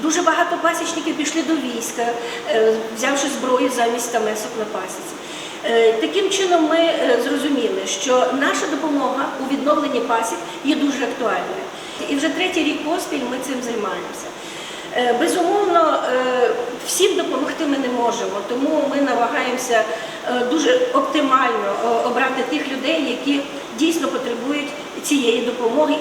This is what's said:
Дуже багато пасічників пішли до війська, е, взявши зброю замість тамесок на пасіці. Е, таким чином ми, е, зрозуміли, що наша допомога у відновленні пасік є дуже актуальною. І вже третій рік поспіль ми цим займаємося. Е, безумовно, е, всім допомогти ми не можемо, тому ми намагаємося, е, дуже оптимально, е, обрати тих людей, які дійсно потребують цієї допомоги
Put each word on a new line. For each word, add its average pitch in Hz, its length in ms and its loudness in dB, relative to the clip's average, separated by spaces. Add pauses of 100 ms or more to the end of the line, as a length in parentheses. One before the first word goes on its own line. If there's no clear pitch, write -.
Дуже 320 200 0
багато 339 340 2
пасічників 320 600 -2
пішли 311 260 -2
до 311 120 -2
війська, 240 520 -4 (440)
е, 220 240 4 (220)
взявши 277 320 0
зброю 254 480 2
замість 233 360 0
тамесок 214 460 -2
на 214 60 -2
пасіці. - 500 -8 (500)
Е, 226 280 6
таким 320 380 0
чином 349 380 4
ми, 320 80 4
е, 302 480 4
зрозуміли, 254 640 0
що 254 400 2 (140)
наша 359 300 0
допомога 285 580 0 (120)
у 262 120 -4
відновленні 269 480 0
пасік 233 380 -2 (260)
є 285 100 2
дуже 269 300 0
актуальною. 202 580 -2 (460)
І 285 80 0
вже 294 120 0
третій 339 360 0
рік 285 200 -2
поспіль 311 360 -2 (100)
ми 254 60 -4 (100)
цим 247 160 -4
займаємося. 202 640 -6 (680)
Е, 247 160 4
безумовно, 339 880 4 (100)
е, 254 380 4 (360)
всім 359 300 2
допомогти 294 500 -2
ми 277 120 2
не 247 100 -2
можемо, 202 600 0
тому 285 420 2
ми 277 120 0
намагаємося, 247 840 0 (440)
е, 247 120 0 (100)
дуже 294 300 4 (140)
оптимально, 254 800 2 (100)
е, 233 40 0
обрати 240 600 0
тих 285 180 -2
людей, 262 420 0
які 277 300 0 (380)
дійсно 302 300 2
потребують 254 600 -2 (340)
цієї 247 400 2
допомоги 247 580 2